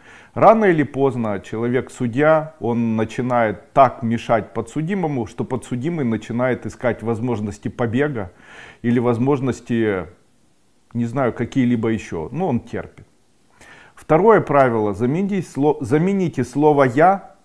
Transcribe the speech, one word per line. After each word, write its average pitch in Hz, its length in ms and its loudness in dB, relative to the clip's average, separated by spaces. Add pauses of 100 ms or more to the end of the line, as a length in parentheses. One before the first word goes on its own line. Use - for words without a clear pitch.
(340)
Рано 208 320 6
или 160 180 2
поздно 117 560 -2
человек-судья, 127 1200 0
он 117 360 -2
начинает 113 760 -2
так 131 300 4
мешать 113 520 -2
подсудимому, 151 720 -4
что - 180 -8
подсудимый 131 600 -4
начинает 117 640 -2
искать 110 360 -6
возможности 107 640 -4
побега 120 640 -2 (520)
или 120 180 0
возможности, 117 1080 0 (880)
не 117 120 -2
знаю, 117 260 -2
какие-либо 123 560 -2
ещё. 92 440 -6
Но 175 160 -4
он 123 120 -2
терпит. - 460 -14 (880)
Второе 185 460 4
правило: 117 540 2
замените 165 480 -2
сло-, 143 380 0
замените 160 600 0
слово 143 420 4
«я», 160 460 2 (140)